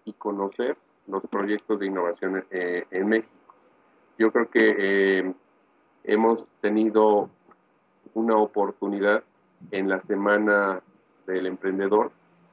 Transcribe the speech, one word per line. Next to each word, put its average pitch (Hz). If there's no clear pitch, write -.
y 107
conocer 104
los 98
proyectos 104
de 98
innovación, 92
eh, 90
en 95
México. 113
Yo 110
creo 117
que, 107
eh, 98
hemos 113
tenido 107
una 113
oportunidad 101
en 98
la 95
Semana 101
del 92
Emprendedor, 95